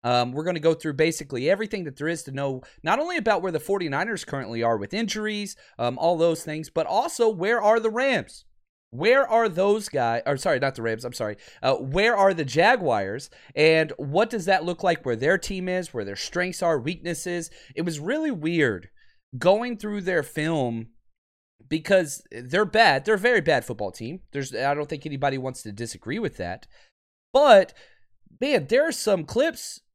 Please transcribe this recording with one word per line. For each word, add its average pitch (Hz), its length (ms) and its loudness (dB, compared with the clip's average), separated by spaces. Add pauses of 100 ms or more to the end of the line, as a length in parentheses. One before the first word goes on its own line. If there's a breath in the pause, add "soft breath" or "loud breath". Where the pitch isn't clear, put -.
Um, 123 280 2
we're 151 120 -6
gonna 175 160 -2
go 160 120 4
through 160 220 -4
basically 147 560 0
everything 202 340 -2
that 139 120 -10
there 147 120 -4
is 165 140 -4
to - 80 -14
know, 135 320 -4 (220 loud breath)
not 202 160 2
only 349 160 -4
about 202 260 0
where 185 100 -4
the 156 80 -2
forty-niners 160 640 -2
currently 117 380 -6
are 117 160 2
with 101 160 -8
injuries, 208 640 -4 (240 soft breath)
um, 123 180 -2
all 170 180 2
those 160 280 2
things, 156 260 -10
but 160 160 -2
also 233 420 0
where 208 320 0
are 214 200 4
the 220 100 -2
Rams? 240 540 -2 (460)
Where 226 380 4
are 233 200 4
those 202 400 2
guys? 120 360 0
Or 143 120 0
sorry, 135 240 0
not 135 160 -2
the 113 60 -8
Rams, 113 220 -4
I'm 117 80 -8
sorry. 104 240 -6 (240 loud breath)
Uh, 131 140 2
where 190 420 2
are 196 160 6
the 165 120 -2
Jaguars? 139 840 2 (280 loud breath)
And 160 400 4
what 165 340 0
does 208 140 -4
that 185 200 2
look 175 200 -6
like 170 200 0
where 120 120 -2
their 139 200 2
team 185 320 -6
is, 180 240 -4
where 107 120 -6
their - 100 -10
strengths - 480 -6
are, 165 160 2
weaknesses? 165 720 -6 (240 loud breath)
It 160 80 -4
was 165 160 -4
really 285 320 -2
weird 151 600 -2 (460)
going 214 420 2
through 208 240 -6
their 175 200 0
film 135 680 -4 (760)
because 160 640 0
they're 127 340 -2
bad. 160 400 4
They're 214 120 2
a - 20 -4
very 220 220 2
bad 143 240 2
football 104 260 -8
team. 135 300 -12 (100)
There's, 135 240 -8
I 139 200 0
don't 147 140 -6
think 147 180 -10
anybody 139 320 -2
wants 131 260 -8
to 107 80 -12
disagree 117 480 -8
with 190 160 -6
that. 90 320 -8 (640 soft breath)
But, 254 400 8 (680 soft breath)
man, 240 280 0
there 277 180 4
are 311 60 -2
some 185 320 0
clips - 560 -2 (140)